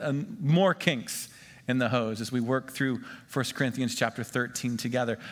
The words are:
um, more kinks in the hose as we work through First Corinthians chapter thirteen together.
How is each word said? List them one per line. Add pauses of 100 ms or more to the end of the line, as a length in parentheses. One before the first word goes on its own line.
um,
more
kinks (400)
in
the
hose
as
we
work
through (280)
First
Corinthians
chapter
thirteen
together. (160)